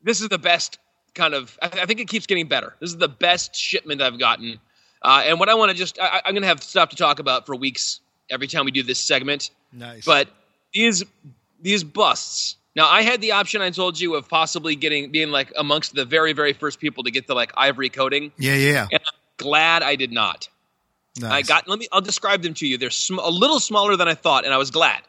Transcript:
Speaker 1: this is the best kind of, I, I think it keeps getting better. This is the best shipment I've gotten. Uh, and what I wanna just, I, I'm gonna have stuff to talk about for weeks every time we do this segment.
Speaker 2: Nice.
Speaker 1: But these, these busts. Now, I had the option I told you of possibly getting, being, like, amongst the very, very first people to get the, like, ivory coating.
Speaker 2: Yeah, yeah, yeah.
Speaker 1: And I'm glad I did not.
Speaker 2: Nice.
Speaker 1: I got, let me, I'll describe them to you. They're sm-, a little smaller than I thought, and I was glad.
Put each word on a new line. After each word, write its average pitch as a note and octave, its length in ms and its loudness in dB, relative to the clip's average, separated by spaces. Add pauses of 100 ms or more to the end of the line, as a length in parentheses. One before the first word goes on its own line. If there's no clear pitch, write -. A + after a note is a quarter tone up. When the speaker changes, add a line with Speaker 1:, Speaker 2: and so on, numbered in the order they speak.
Speaker 1:
this G#3+ 180 0
is G#3+ 80 -2
the F#3+ 100 0
best E3+ 400 0 (360)
kind D#3+ 200 0
of, C3 260 -8
I, - 60 -4 (160)
I F3+ 40 -2
think A3 140 0
it A3 80 -8
keeps A3 180 -6
getting F3 200 0
better. C#3+ 340 -2
This F3 100 -8
is E3+ 60 -12
the E3+ 120 0
best F3 480 0
shipment D3+ 440 -4
I've B2 180 -2
gotten. A#2 420 -2 (420)
Uh, C3+ 240 6
and E3 140 2
what G3 80 2
I A3 60 6
wanna G#3+ 200 4
just, F3+ 260 -6
I, F#3 240 0
I'm F#3+ 100 -2
gonna G3 120 -2
have E3 160 2
stuff F3 280 2
to C#3+ 60 -16
talk D3 220 2
about C3 280 -2
for C3+ 100 -6
weeks B2+ 440 -6 (300)
every C3 160 -4
time D3 200 -2
we C#3+ 40 -2
do C3+ 120 -2
this B2 180 -2
segment. C#3+ 500 -2 (220)
Speaker 2:
Nice. A#2+ 320 -18
Speaker 1:
But C#3+ 240 4 (440)
these, G#3 300 2 (580)
these F#3+ 240 0
busts. - 720 -2 (200)
Now, D3+ 120 4
I F#3+ 140 6
had A#3 180 0
the G#3+ 120 -2
option G3+ 300 0
I F#3 80 -2
told F3+ 280 -4
you E3+ 160 -2
of C#3+ 140 -4
possibly D#3+ 480 -2
getting, D3 340 -2
being, D3+ 200 -2
like, C3+ 260 -2
amongst D3 380 -2
the C3+ 100 -2
very, D#3 300 2
very D3 180 0
first D3 260 -6
people - 260 -8
to B2 60 -4
get C3 160 -4
the, C#3 80 -4
like, A#2+ 220 -2
ivory C3 320 2
coating. C#3 500 -2
Speaker 2:
Yeah, C3+ 160 2
yeah, C#3 180 4
yeah. A#2+ 200 0
Speaker 1:
And D#3 80 2
I'm - 180 -10 (200)
glad D#3+ 440 2
I D3 140 0
did C3 160 -4
not. G#2+ 360 -2 (680)
Speaker 2:
Nice. A#2 140 -4
Speaker 1:
I C#3+ 100 2
got, - 260 2
let G3+ 100 -2
me, A#3 120 -12
I'll F#3+ 120 2
describe G3 400 -2
them E3 120 -4
to D#3 120 -6
you. C3 100 0
They're B2 140 -4
sm-, - 280 -4
a E3+ 120 -2
little A#3+ 300 4
smaller G3+ 360 2
than F3 120 2
I D#3+ 60 2
thought, C#3+ 300 2
and C#3 80 -2
I C3+ 60 4
was C3+ 120 0
glad. C#3+ 380 2